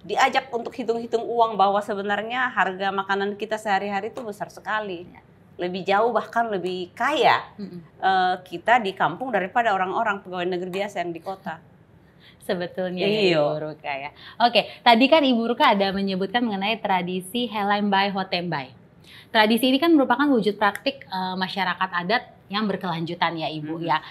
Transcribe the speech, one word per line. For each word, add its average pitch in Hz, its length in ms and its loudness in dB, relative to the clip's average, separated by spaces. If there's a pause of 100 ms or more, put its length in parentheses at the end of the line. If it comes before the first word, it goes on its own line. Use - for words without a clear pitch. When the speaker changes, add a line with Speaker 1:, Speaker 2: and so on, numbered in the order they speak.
Speaker 1:
diajak 262 480 2
untuk 233 240 -6
hitung-hitung 233 480 -2
uang 226 320 2
bahwa 196 240 4
sebenarnya 208 720 -2
harga 190 400 -2
makanan 196 480 -2
kita 220 160 -4
sehari-hari 202 560 -2
itu - 80 -14
besar 208 320 -10
sekali. 185 560 -8
Speaker 2:
Iya. - 160 -20 (400)
Speaker 1:
Lebih 180 240 -6
jauh 208 240 2
bahkan 226 400 -2
lebih 185 400 -4
kaya, 226 640 2
Speaker 2:
Mm-mm. 180 240 -12 (240)
Speaker 1:
eh, 185 400 2
kita 220 400 2
di 190 160 -4
kampung 180 320 0
daripada 214 400 0
orang-orang 196 560 0
pegawai 180 200 -4
negeri 185 360 -4
biasa 202 240 -6
yang 170 80 -6
di 160 80 -12
kota. 185 400 -10 (800)
Speaker 2:
Sebetulnya 180 600 -4
ya, 208 160 2 (120)
Speaker 1:
Iya. 160 120 4
Speaker 2:
Ibu 151 200 2
Ruka 151 320 -8
ya. 139 160 -8 (280)
Oke, 233 320 2 (160)
tadi 240 240 8
kan 311 120 8
Ibu 247 200 2 (120)
Ruka 254 200 4
ada 196 160 2
menyebutkan 190 520 -2
mengenai 214 360 -2
tradisi 185 720 -4
Helai 208 320 0
Mbai 196 320 2
Hotembai. 175 560 -4 (640)
Tradisi 226 360 4
ini 269 120 4
kan 339 80 4
merupakan 269 400 4
wujud 208 240 2
praktik, - 480 -2
eh, 185 320 -6
masyarakat 185 560 -2
adat 180 320 -2 (240)
yang 202 240 -2
berkelanjutan 170 640 -2
ya, 160 160 -4
Ibu, 156 320 -8
Speaker 1:
Mm-hmm. 165 80 -4
Speaker 2:
ya. 156 80 4 (120)